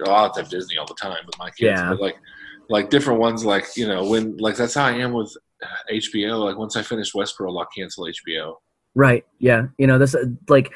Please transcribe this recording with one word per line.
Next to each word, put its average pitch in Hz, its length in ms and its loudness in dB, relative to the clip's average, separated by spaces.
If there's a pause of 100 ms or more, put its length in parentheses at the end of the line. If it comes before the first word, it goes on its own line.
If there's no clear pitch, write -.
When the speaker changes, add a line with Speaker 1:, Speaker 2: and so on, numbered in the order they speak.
Speaker 1:
Oh, 95 60 0
I'll 107 120 6
have 101 120 2
to 95 60 -4
have - 80 -12
Disney 90 280 -6
all 76 80 -6
the - 100 -14
time 95 300 -8
with 85 120 -14
my 90 120 -12
kids. - 120 -14 (180)
Speaker 2:
Yeah. 87 100 0
Speaker 1:
But, 95 120 -2
like, 95 140 -2 (540)
like, 104 200 0
different 131 300 2
ones, 113 260 0
like, 98 200 2 (100)
you 117 120 -2
know, 98 200 -2
when, 110 300 0
like, 107 180 -2
that's 117 200 -2
how 143 100 2
I 123 80 2
am 123 200 -4
with 110 220 -6 (540)
H 110 220 -4
B 104 160 -2
O. 113 120 -2
Like, 101 180 -2
once 107 180 -8
I 110 60 -2
finish 107 320 -6
Westworld, 98 460 -6
I'll 85 160 -8
cancel 90 320 -10
H 87 180 -12
B 80 140 -6
O. 80 200 -12 (360)
Speaker 2:
Right. 127 280 4 (140)
Yeah. 123 300 4 (100)
You 135 100 4
know, 131 120 6
this, 135 160 4
uh, 123 100 0 (240)
like, 139 260 6